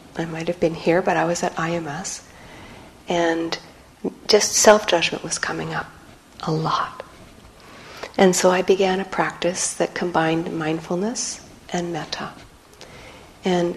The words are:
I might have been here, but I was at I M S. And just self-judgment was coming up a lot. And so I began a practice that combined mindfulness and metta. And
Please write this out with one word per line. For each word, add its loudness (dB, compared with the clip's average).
I -4
might -6
have -4
been 2
here, 2
but 0
I 2
was -2
at -2
I -2
M -4
S. -10
And 0
just 6
self-judgment 6
was -4
coming -4
up -8
a 0
lot. -2
And 6
so 4
I 2
began 2
a -4
practice -2
that -2
combined 0
mindfulness -4
and -4
metta. -8
And 2